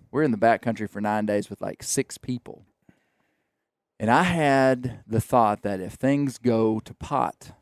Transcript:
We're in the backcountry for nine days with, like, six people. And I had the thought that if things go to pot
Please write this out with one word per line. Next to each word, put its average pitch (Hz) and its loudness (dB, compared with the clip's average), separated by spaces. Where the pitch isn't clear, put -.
We're 147 0
in 147 2
the 110 -2
backcountry 110 0
for - -12
nine 107 -2
days 104 -2
with, - -12
like, - -10
six - -4
people. - -12
And 107 -2
I 143 6
had 135 2
the 113 0
thought 107 2
that 101 -4
if 95 -10
things 139 -2
go 113 2
to - -16
pot - -6